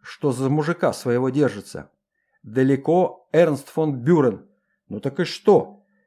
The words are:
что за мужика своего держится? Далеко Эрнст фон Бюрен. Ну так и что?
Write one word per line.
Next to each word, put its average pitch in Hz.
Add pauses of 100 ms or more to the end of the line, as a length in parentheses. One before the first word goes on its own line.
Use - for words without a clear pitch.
что -
за 131
мужика 151
своего 127
держится? 117 (520)
Далеко 135
Эрнст 156
фон 151
Бюрен. 131 (420)
Ну 104
так -
и -
что? - (220)